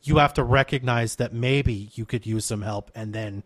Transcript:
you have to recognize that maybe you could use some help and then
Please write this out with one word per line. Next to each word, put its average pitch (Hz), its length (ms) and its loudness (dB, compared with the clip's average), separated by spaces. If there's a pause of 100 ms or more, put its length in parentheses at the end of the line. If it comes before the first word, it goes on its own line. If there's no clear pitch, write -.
you 151 140 4
have 143 180 4
to 143 80 0
recognize 123 720 2
that 120 180 -4
maybe 120 600 0
you 113 120 -8
could 113 220 -6
use 110 180 -2
some 107 160 -4
help 101 320 -6
and 110 180 -10
then 107 340 -8